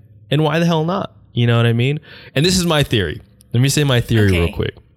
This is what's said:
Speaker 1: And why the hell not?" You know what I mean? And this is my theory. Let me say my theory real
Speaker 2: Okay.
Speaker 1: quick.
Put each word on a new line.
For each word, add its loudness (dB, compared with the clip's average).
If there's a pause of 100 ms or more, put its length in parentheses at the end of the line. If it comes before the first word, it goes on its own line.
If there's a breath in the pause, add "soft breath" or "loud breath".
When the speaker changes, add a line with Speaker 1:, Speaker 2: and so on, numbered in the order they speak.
(320)
Speaker 1:
And 2
why -2
the 0
hell 0
not?" -6 (200)
You 0
know 2
what 2
I 2
mean? -2 (360 loud breath)
And 2
this 0
is 0
my 2
theory. -2 (320)
Let 0
me 2
say 0
my 2
theory 2
real 2
Speaker 2:
Okay. -4
Speaker 1:
quick. -6 (200)